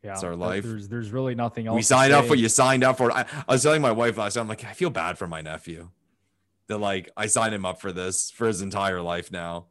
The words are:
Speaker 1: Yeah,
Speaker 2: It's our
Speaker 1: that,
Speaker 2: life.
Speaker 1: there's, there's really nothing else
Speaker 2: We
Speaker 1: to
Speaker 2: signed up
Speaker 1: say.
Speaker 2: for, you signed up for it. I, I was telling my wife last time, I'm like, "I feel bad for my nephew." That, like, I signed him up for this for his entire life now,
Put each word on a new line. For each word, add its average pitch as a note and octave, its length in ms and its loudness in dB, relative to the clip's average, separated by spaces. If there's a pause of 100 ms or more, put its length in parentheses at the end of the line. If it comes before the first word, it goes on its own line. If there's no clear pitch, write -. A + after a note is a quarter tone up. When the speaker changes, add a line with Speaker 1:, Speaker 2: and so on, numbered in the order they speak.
Speaker 1:
Yeah, G2+ 100 -10
Speaker 2:
It's F#2+ 100 -6
our F2 80 -4
Speaker 1:
that, E2+ 60 -8
Speaker 2:
life. F#2 260 -4
Speaker 1:
there's, G#2+ 260 -10
there's A2+ 220 -8
really B2+ 240 -4
nothing A#2 320 -4
else A2+ 80 0
Speaker 2:
We A2+ 60 2
Speaker 1:
to A2 60 2
Speaker 2:
signed C3+ 260 8
up C#3+ 100 8
Speaker 1:
say. A#2+ 60 0
Speaker 2:
for, D3+ 60 4
you A#2 140 4
signed C3 340 4
up B2+ 140 4
for A#2+ 140 4
it. - 40 0
I, B2 100 0 (220)
I C3 60 2
was C3 100 4
telling D3+ 180 4
my B2 100 4
wife A2+ 260 0
last G#2 160 -2
time, A#2 100 -2
I'm A2 40 -10
like, G#2+ 180 -8
"I - 80 -14
feel F3 160 -2
bad F2 280 -4
for F#2 100 -8
my E2 140 -8
nephew." D#2+ 480 -12 (760)
That, G#2 120 -4
like, G2 360 -4
I G#2+ 120 -4
signed A2+ 260 2
him G2 120 -6
up F#2 140 -6
for F#2+ 120 -8
this F2+ 400 -4
for A2+ 160 -2
his F#2+ 140 0
entire G2 400 -2
life F2 300 -6
now, E2+ 400 -8